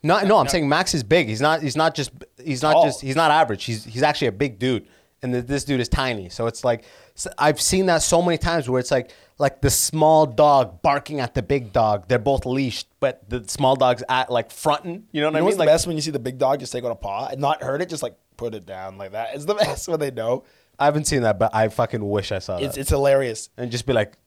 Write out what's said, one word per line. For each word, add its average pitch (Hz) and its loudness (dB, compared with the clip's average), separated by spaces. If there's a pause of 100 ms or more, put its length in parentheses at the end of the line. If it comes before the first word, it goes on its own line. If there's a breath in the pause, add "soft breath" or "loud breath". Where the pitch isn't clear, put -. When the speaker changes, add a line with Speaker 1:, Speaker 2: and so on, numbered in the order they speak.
Speaker 1:
No, 156 4
no, 202 4
I'm 139 4
Speaker 2:
No. 139 -2
Speaker 1:
saying 165 2
Max 160 0
is 139 -2
big. 135 4
He's 110 -2
not, 156 2
he's 143 -4
not 160 2
just, 143 -6 (320)
he's 131 -4
not 151 4
Speaker 2:
Tall. 160 6
Speaker 1:
just, - -4
he's 135 -4
not 160 4
average. 147 2
He's, 110 -6
he's 117 -4
actually 147 2
a 104 -2
big 110 -4
dude. 123 -2 (360 soft breath)
And 123 -4
th-, 123 -4
this 135 -4
dude 135 0
is 117 -2
tiny. 117 -2
So 113 -6
it's - -6
like, 120 0 (320 soft breath)
s-, - -10 (120)
I've 147 2
seen 185 2
that 165 2
so 175 2
many 175 0
times 160 -2
where 127 0
it's 123 -4
like, 127 0 (280 soft breath)
like, 139 0
the 139 4
small 156 4
dog 131 2
barking 147 -2
at 123 -4
the 131 -2
big 123 -2
dog. 107 2
They're 123 2
both 135 0
leashed, 127 -4 (120)
but 131 -2
the 120 -6
small 135 2
dog's 127 2
at, 127 0
like, 117 -2
fronting. 170 -4
You 147 -2
know 151 2
what - 2
Speaker 2:
You - -
Speaker 1:
I - -
Speaker 2:
know - -6
Speaker 1:
mean? 165 2
Speaker 2:
what's 202 2
the 185 -4
Speaker 1:
Like, 156 4
Speaker 2:
best 165 4
when 170 -4
you 147 -4
see 156 -4
the 143 -4
big 127 -6
dog 135 0
just 131 -12
take 123 -8
on 120 -4
a 110 -4
paw 104 -8
and 135 -8
not 143 -2
hurt 139 -4
it, 180 -4
just, 165 -8
like, - -8 (200)
put 117 -8
it 95 -14
down 95 -12
like 98 -12
that. 113 -6
It's 147 -10
the 208 0
<laughs> 196 2
best - -6
when 165 -2
they 139 -2
know. 120 -4 (340 soft breath)
Speaker 1:
I 143 2
haven't 147 2
seen 135 0
that, 107 2
but 107 0
I 110 2
fucking 110 -2
wish 101 -2
I 95 -4
saw - -6
Speaker 2:
It's, 135 -6
Speaker 1:
that. 131 -10
Speaker 2:
it's - -4
hilarious. 139 2
Speaker 1:
And 123 -8
just 117 -6
be 131 0
like 107 0 (140)